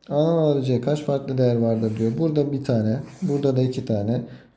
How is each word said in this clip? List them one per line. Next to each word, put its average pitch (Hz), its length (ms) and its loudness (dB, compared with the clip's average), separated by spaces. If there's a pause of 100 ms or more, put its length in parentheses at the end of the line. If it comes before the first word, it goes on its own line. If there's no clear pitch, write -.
A'nın 160 300 2
alabileceği 135 420 2
kaç 147 240 -2
farklı 139 340 -2
değer 120 180 4
vardır 113 420 0
diyor. 113 200 0
Burada 151 340 0
bir 131 120 -4
tane, 110 360 0 (220)
burada 139 340 0
da 127 60 2
iki 127 220 -2
tane. 110 380 -2 (340)